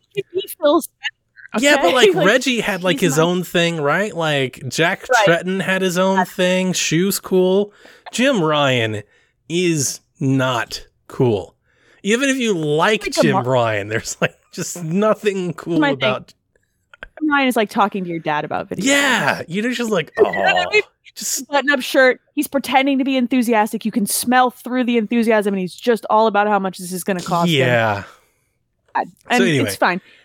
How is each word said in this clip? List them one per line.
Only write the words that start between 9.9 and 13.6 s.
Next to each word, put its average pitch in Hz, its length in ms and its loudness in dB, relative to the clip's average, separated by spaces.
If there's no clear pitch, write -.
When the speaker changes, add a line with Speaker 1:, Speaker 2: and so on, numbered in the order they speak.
Speaker 2:
not 131 640 -2
cool. 104 480 -2
Even 233 280 0
if 269 80 0
you 226 160 0
like 165 500 0
Speaker 1:
Like 330 140 -6
a 311 40 4
Speaker 2:
Jim 151 120 4
Speaker 1:
mar- 123 100 0
Speaker 2:
Ryan, 117 440 0